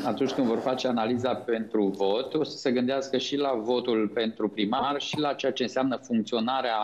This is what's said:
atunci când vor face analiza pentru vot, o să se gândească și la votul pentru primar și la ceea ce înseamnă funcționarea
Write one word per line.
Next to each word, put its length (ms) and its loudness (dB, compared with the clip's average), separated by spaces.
atunci 260 0
când 140 2
vor 120 2
face 300 0
analiza 460 0
pentru 520 0
vot, 480 0
o 100 2
să 120 -10
se 140 -2
gândească 460 0
și 200 -2
la 260 0
votul 520 2
pentru 340 0
primar 520 0
și 180 -6
la 140 0
ceea 200 0
ce 100 -2
înseamnă 400 0
funcționarea 800 0